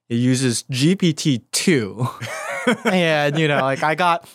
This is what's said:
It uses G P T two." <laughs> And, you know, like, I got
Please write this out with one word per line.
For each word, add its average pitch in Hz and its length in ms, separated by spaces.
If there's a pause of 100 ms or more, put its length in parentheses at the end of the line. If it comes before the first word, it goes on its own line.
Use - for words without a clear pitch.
It 120 80
uses 127 540
G 139 240
P 180 180
T 139 300 (100)
two." 117 600
<laughs> - 60 (640)
And, 160 520
you 160 120
know, 143 100
like, 135 240
I 156 140
got 170 380